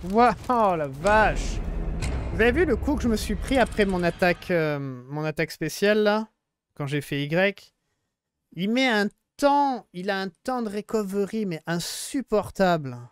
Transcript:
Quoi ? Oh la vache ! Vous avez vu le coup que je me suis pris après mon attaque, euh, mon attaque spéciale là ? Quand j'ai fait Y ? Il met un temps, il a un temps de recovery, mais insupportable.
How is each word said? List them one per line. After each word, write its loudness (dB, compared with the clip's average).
Quoi ? 6
Oh 2
la -4
vache ! 2
Vous -2
avez 6
vu 2
le 2
coup 0
que -4
je 2
me 2
suis -4
pris 0
après 4
mon 0
attaque, 0
euh, 2
mon -8
attaque -4
spéciale 0
là ? 2
Quand -6
j'ai -2
fait -4
Y ? -2
Il -2
met 2
un 2
temps, 2
il -6
a -2
un -4
temps -4
de -4
recovery, -2
mais -6
insupportable. -2